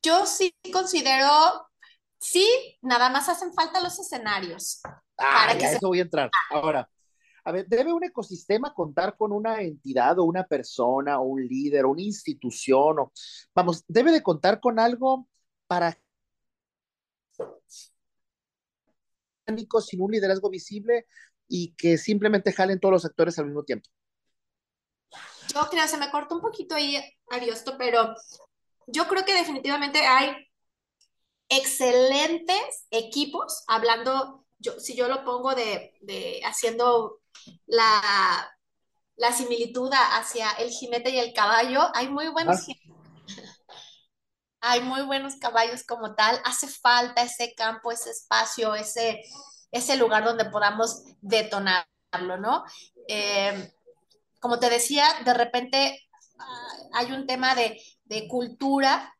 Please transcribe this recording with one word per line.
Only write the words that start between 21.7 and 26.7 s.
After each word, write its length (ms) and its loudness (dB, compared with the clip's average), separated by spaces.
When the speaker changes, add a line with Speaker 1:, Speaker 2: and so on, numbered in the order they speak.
Speaker 2:
que 240 2
simplemente 520 0
jalen 280 0
todos 140 4
los 120 2
actores 320 0
al 80 -4
mismo 180 -8
tiempo? 240 -8
Speaker 1:
Yo 160 0
creo, 180 2
se 100 -4
me 120 -4
cortó 260 -4
un 60 -6
poquito 320 -6